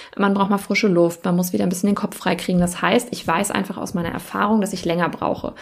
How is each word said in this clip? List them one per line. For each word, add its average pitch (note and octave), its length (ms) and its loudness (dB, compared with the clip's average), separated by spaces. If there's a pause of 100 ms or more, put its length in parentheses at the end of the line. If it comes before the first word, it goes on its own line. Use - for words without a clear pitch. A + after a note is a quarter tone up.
(180)
Man G3 180 2
braucht G3 160 2
mal G3+ 80 2
frische G3+ 280 0
Luft, E3+ 380 4
man F3+ 100 2
muss F3+ 160 0
wieder G3+ 120 0
ein F#3 60 2
bisschen F#3 200 0
den G3+ 60 4
Kopf - 200 -4
freikriegen. F3+ 460 0
Das F3 180 0
heißt, A#3 300 2
ich - 160 -8
weiß F3+ 240 0
einfach G3 280 -2
aus - 180 -8
meiner F3 160 -2
Erfahrung, G#3 500 0
dass F#3 100 -2
ich F3+ 140 -8
länger E3+ 240 0
brauche. - 520 -4